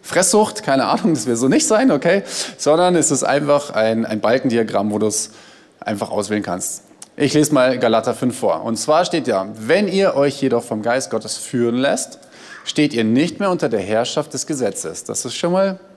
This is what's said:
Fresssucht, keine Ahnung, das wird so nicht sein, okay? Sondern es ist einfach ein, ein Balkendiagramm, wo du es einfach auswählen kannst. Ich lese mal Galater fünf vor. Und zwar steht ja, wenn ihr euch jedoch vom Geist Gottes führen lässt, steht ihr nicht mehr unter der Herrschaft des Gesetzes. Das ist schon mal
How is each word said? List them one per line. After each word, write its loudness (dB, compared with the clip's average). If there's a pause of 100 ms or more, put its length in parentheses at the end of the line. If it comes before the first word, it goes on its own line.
Fresssucht, 2
keine 2
Ahnung, 2
das -4
wird 0
so 2
nicht 4
sein, 4
okay? 2 (340)
Sondern 4
es 2
ist 0
einfach 2
ein, 2
ein -4
Balkendiagramm, 0
wo -2
du 2
es -4 (500)
einfach -6
auswählen -2
kannst. -8 (340)
Ich 0
lese 4
mal 4
Galater 2
fünf -2
vor. 0
Und -4
zwar 2
steht -4
ja, 0 (100)
wenn 0
ihr 2
euch 0
jedoch 0
vom -6
Geist -2
Gottes -6
führen -2
lässt, -2 (460)
steht 0
ihr 0
nicht 0
mehr 0
unter -2
der 0
Herrschaft -2
des -6
Gesetzes. -6
Das -8
ist -8
schon -2
mal 0 (160)